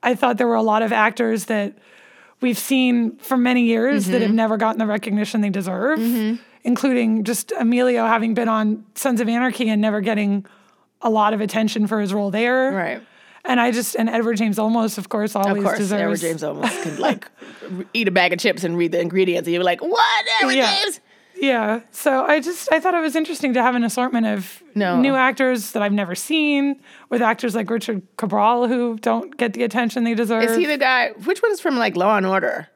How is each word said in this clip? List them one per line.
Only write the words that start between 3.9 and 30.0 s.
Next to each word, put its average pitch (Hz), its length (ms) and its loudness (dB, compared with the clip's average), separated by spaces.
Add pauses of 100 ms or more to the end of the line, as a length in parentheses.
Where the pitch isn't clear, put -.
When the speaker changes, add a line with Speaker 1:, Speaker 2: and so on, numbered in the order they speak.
Speaker 1:
that 185 60 0
Speaker 2:
Mm-hmm. 247 100 2
Speaker 1:
have 214 100 2
never 220 240 2
gotten 220 220 0
the 220 80 0
recognition 208 540 -2
they 208 80 2
deserve, 190 500 -2
Speaker 2:
Mm-hmm. 226 420 -2 (220)
Speaker 1:
including 240 640 2
just - 340 -4
Emilio 240 460 2
having 226 280 2
been 233 160 0
on 214 360 0 (100)
Sons 247 260 0
of 226 80 0
Anarchy 240 400 0
and 214 120 2
never 214 200 0
getting 202 440 -2 (580)
a 240 60 0
lot 214 240 2
of 208 80 -2
attention 220 460 0
for 214 140 0
his 196 120 -2
role 202 180 -2
there. 247 400 0
Speaker 2:
Right. 285 300 -4 (440)
Speaker 1:
And 247 140 4
I 240 120 4
just, 233 240 -2
and 226 140 0
Edward 233 280 0
James 208 200 0
Olmos, 220 400 0
of 196 120 -10
course, 208 260 -2
always 196 220 0
Speaker 2:
Of 202 60 -2
course, 196 140 2
Speaker 1:
deserves 202 460 -2
Speaker 2:
Edward 165 160 -2
James - 40 -6
Olmos 151 400 -4
can, 151 140 -6
Speaker 1:
<laughs> - 20 -12
Speaker 2:
like, - 300 -2 (400)
re-, 185 240 -10
eat 226 140 0
a 185 40 0
bag 180 200 4
of 175 80 -4
chips 175 240 0
and 175 140 -2
read 170 160 0
the 170 80 0
ingredients, 175 460 0
and 170 60 0
you're 175 120 0
like, 175 160 0
"What, 339 440 2 (140)
Edward 262 140 2
Speaker 1:
Yeah. 240 280 2
Speaker 2:
James?" 415 180 -6 (360)
Speaker 1:
Yeah. 233 460 0 (100)
So 262 320 0
I 302 160 4
just, 339 320 -4
I 320 80 4
thought 359 140 0
it 339 80 0
was 311 160 -2
interesting 302 380 -2
to 247 60 2
have 247 140 2
an 240 80 0
assortment 240 440 0
of 202 360 -6 (120)
Speaker 2:
No. 190 260 2
Speaker 1:
new 269 140 4
actors 262 560 2
that 220 120 -2
I've 202 80 0
never 196 240 -2
seen, 285 640 0 (300)
with 240 120 0
actors 226 320 0
like 220 160 -4
Richard 214 320 -4 (140)
Cabral 220 540 2
who 240 320 -2
don't 233 340 -2
get 233 160 -2
the 226 120 -4
attention 233 420 -2